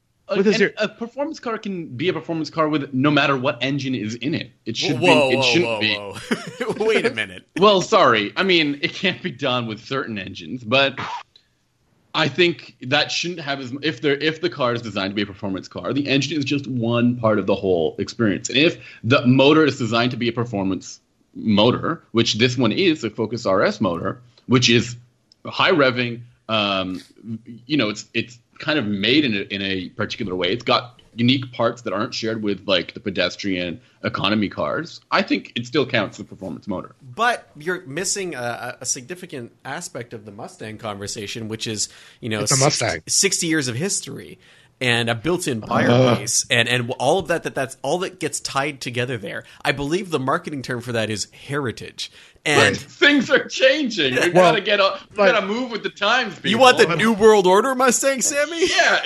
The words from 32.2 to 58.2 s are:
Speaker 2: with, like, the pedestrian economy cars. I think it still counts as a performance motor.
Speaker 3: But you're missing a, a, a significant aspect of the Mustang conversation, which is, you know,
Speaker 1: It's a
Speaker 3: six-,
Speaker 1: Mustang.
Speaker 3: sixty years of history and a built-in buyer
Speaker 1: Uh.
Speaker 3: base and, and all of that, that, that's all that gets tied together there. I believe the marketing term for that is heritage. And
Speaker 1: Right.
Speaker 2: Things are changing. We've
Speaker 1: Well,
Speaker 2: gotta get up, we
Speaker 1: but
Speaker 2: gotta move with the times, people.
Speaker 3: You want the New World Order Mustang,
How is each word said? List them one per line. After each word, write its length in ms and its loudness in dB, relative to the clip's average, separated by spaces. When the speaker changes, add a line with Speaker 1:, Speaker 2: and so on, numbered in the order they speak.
Speaker 2:
with, 260 -4
like, 240 0
the 80 -18
pedestrian 800 -4
economy 460 0
cars. 500 -6
I 120 2
think 340 -4
it 100 -8
still 200 -2
counts 320 -4
as 20 -12
a 40 -14
performance 440 -14
motor. 340 -10
Speaker 3:
But 540 -4
you're 300 -8
missing 480 -6
a, 40 -10
a, 440 -8
a 20 -12
significant 680 -10
aspect 480 -12
of 140 -16
the 40 -16
Mustang 460 -14
conversation, 720 -8
which 180 -8
is, 220 -4
you 80 -8
know, 120 -2
Speaker 1:
It's 120 -2
a 40 2
Speaker 3:
six-, 260 2
Speaker 1:
Mustang. 240 -2
Speaker 3:
sixty 400 0
years 220 0
of 80 -4
history 600 -6
and 300 2
a 60 0
built-in 460 -2
buyer 300 2
Speaker 1:
Uh. 260 6
Speaker 3:
base 340 -2
and, 180 4
and 300 0
all 200 4
of 100 -2
that, 160 -2
that, 100 -6
that's 260 -6
all 200 0
that 200 -8
gets 180 -6
tied 440 -4
together 340 -4
there. 280 -10
I 80 0
believe 380 -4
the 100 0
marketing 400 -4
term 220 -6
for 100 -8
that 160 -2
is 240 -6
heritage. 800 -8
And 320 4
Speaker 1:
Right. 0 -
Speaker 2:
Things 540 2
are 180 2
changing. 680 2
We've 180 2
Speaker 1:
Well, 180 8
Speaker 2:
gotta 80 0
get 200 2
up, 200 0
we 60 -20
Speaker 1:
but 160 6
Speaker 2:
gotta 140 0
move 240 -4
with 120 -6
the 60 -6
times, 460 0
people. 160 -4
Speaker 3:
You 80 2
want 180 10
the 180 6
New 200 2
World 320 6
Order 280 6
Mustang, 460 2